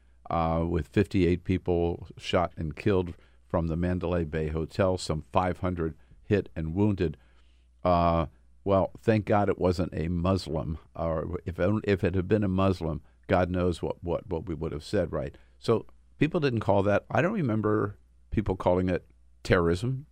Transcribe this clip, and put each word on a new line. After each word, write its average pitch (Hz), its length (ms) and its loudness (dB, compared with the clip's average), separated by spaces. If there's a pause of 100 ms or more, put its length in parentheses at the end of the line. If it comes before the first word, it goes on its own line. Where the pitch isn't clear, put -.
(300)
uh, 82 360 0
with 85 220 -2
fifty-eight 90 560 2
people 87 640 0 (100)
shot 87 400 -2
and 78 200 -6
killed 92 380 0 (320)
from 85 200 0
the 82 100 -2
Mandalay 87 480 0
Bay 78 240 -4
Hotel, 82 480 -2
some 78 360 -6
five 92 260 0
hundred 85 360 -4 (280)
hit 98 340 0
and 80 180 -4
wounded. 92 420 0 (680)
Uh, 85 420 4 (380)
well, 95 340 2
thank 110 280 0
God 101 240 2
it - 80 -2
wasn't 87 340 0
a 80 160 -4
Muslim, 85 680 -2 (180)
or 82 480 -4
if, 85 140 -8
if 101 440 2
it 90 120 0
had 92 140 0
been 107 160 2
a 98 40 0
Muslim, 92 540 0 (240)
God 90 240 2
knows 90 320 0
what, - 200 -6
what, 85 240 -4
what 82 200 -6
we 85 80 -6
would 78 180 -6
have 73 120 -8
said, 90 280 -2
right? 71 240 -6 (220)
So - 260 0 (340)
people 165 220 0
didn't 127 200 0
call 98 240 2
that. 101 260 2
I 107 100 2
don't 180 140 0
remember 107 600 0 (340)
people 101 260 0
calling 92 320 2
it 87 160 -2 (380)
terrorism, 98 680 2